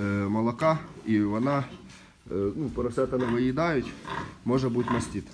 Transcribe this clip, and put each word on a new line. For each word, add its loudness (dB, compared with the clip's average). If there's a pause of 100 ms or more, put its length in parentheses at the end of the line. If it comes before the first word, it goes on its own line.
е, -2
молока, 2 (260)
і 4
вона, 2
е, 0 (920)
ну, -2
поросята 0
не 0
виїдають, 2 (520)
може 2
бути 0
мастит. -2 (100)